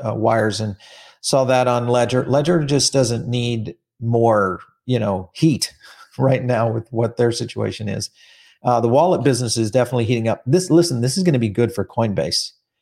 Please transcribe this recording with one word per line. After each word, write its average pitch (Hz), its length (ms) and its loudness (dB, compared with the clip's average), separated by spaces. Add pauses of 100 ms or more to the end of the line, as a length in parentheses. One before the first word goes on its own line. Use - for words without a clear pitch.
uh, 107 100 -4
wires, 110 460 0
and 104 140 -6 (460)
saw 135 240 0
that 127 240 2
on 120 200 0
Ledger. 123 380 2
Ledger 151 380 2
just 139 280 0
doesn't 120 360 0
need 120 480 -4 (240)
more, 113 580 2 (280)
you 123 120 0
know, 95 340 -4
heat 156 400 0 (220)
<laughs> - 240 -16
right 131 240 2
now 117 280 0
with 113 220 -6
what 113 260 -2
their 120 120 2
situation 110 580 -6
is. 104 220 -8 (540)
Uh, 120 160 2
the 117 80 2
wallet 151 340 2
business 123 340 0
is 110 140 -2
definitely 123 340 0
heating 113 220 -2
up. 110 180 -2
This, 175 260 0
listen, 156 320 2
this 127 140 -2
is 190 60 -2
gonna 160 160 2
be 113 100 0
good 110 240 0
for 98 140 -4
Coinbase. 95 640 -4 (320)